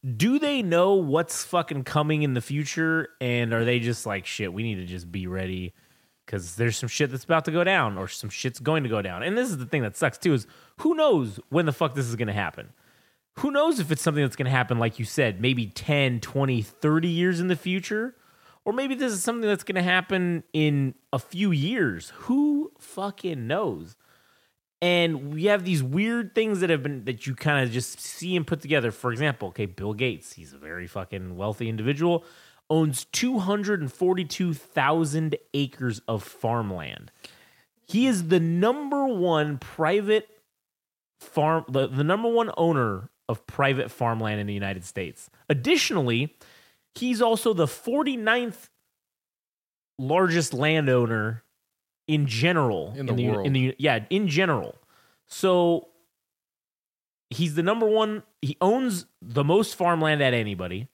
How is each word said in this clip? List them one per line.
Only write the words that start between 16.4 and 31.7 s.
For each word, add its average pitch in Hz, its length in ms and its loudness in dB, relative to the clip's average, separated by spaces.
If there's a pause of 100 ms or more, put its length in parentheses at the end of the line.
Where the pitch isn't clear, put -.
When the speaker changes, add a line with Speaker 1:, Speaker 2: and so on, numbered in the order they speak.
Speaker 1:
thirty 160 460 0
years 170 320 0
in 180 80 -2
the 180 80 2
future? 208 600 -4 (480)
Or 208 80 -2
maybe 262 220 -2
this 247 180 -2
is 190 100 -4
something 233 260 0
that's 202 160 0
gonna 185 180 -2
happen 180 680 2
in 147 420 2 (180)
a 135 60 0
few 190 340 -2
years. 147 640 0
Who 294 640 0
fucking 185 680 -6
knows? 117 500 -4 (840)
And 165 500 0
we 156 120 -4
have 208 200 4
these 170 180 2
weird 202 520 0
things 220 260 2
that 180 80 0
have 151 140 2
been, 135 240 -6
that 123 200 -6
you 131 80 -4
kinda 139 340 0
just 117 320 -6
see 180 360 -6
and 160 100 0
put - 140 -4
together. 135 300 2
For 123 220 -4
example, 120 360 -2
okay, 104 180 -4
Bill 95 280 -6
Gates, 107 400 -4
he's 73 180 -20
a 69 60 -20
very 85 280 -10
fucking 92 500 -10
wealthy 104 320 -6
individual, 143 560 0 (440)